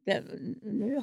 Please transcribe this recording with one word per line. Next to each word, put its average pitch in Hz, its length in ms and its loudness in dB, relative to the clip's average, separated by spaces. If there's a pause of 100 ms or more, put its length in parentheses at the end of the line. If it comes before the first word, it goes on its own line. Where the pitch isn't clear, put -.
Det, - 180 2 (380)
nu 214 400 2